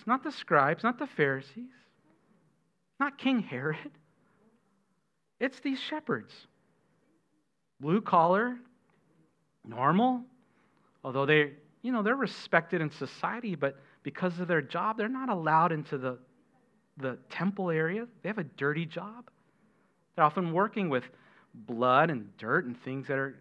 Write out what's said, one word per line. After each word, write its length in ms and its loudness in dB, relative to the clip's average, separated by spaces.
not 180 0
the 80 -8
scribes, 520 2
not 160 0
the 80 -6
Pharisees, 640 -2
not 180 -2
King 240 2
Herod. 500 -6
It's 200 -4
these 200 -4
shepherds. 540 -6
Blue 220 0
collar, 560 4
normal, 580 2
although 220 -2
they, 280 4
you 100 -4
know, 120 0
they're 120 2
respected 680 0
in 100 -2
society, 640 -6
but 240 -2
because 360 -4
of 80 -6
their 140 2
job, 360 -4
they're 100 -2
not 220 -4
allowed 420 4
into 260 -4
the, 200 -6
the 200 -6
temple 400 -2
area. 380 -2
They 80 -6
have 80 -6
a 60 -4
dirty 420 -4
job. 440 -12
They're 100 6
often 280 2
working 360 0
with 140 0
blood 560 4
and 280 -6
dirt 280 0
and 160 -10
things 260 -8
that 100 -2
are, 240 -4